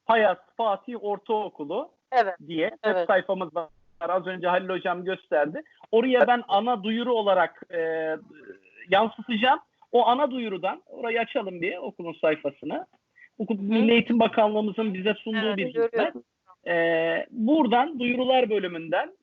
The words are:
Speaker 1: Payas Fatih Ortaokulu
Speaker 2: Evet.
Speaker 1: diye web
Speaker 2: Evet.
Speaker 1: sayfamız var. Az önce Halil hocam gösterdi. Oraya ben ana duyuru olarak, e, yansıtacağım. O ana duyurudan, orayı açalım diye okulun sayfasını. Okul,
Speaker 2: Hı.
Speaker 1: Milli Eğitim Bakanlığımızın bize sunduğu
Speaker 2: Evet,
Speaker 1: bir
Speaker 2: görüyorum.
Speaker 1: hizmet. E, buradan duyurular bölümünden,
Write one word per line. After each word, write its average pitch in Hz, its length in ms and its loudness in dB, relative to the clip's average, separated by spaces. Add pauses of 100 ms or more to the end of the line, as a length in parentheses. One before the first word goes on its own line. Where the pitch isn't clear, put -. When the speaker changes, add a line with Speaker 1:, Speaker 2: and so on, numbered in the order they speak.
Speaker 1:
Payas 214 320 4 (200)
Fatih 220 460 -4
Ortaokulu 202 880 -6 (200)
Speaker 2:
Evet. 208 240 2 (120)
Speaker 1:
diye 165 220 -2
web 214 260 -4
Speaker 2:
Evet. 175 120 0
Speaker 1:
sayfamız 185 480 -2
var. 165 120 -4 (320)
Az 175 280 -2
önce 180 200 -4
Halil 185 220 0
hocam 180 340 -4
gösterdi. 175 580 -2 (300)
Oraya 247 360 4
ben 240 200 2
ana 214 360 0
duyuru 226 300 -2
olarak, 196 480 2 (120)
e, 160 420 -4 (720)
yansıtacağım. 220 720 2 (320)
O 240 140 4
ana 254 260 2
duyurudan, 220 540 -6
orayı 233 340 -4
açalım 196 420 -4
diye 180 180 -4
okulun 175 340 -10
sayfasını. 156 720 -2 (520)
Okul, 214 200 -4
Speaker 2:
Hı. 196 40 -8
Speaker 1:
Milli 220 300 2
Eğitim 233 280 2
Bakanlığımızın 214 720 2
bize 185 200 -2
sunduğu 220 340 -4
Speaker 2:
Evet, 202 100 -2
Speaker 1:
bir 247 160 -4
Speaker 2:
görüyorum. 233 340 0
Speaker 1:
hizmet. 247 160 -12 (440)
E, 165 640 0
buradan 254 680 2
duyurular 247 500 2
bölümünden, 185 640 -2 (120)